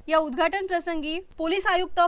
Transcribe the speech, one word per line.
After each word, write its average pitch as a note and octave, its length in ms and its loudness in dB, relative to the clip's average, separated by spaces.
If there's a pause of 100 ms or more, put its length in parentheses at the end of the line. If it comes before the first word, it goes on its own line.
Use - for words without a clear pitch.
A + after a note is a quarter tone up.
या D#4+ 120 4
उद्घाटन D#4+ 460 0
प्रसंगी E4+ 540 -4 (180)
पोलीस F4 300 -2
आयुक्त F4+ 400 0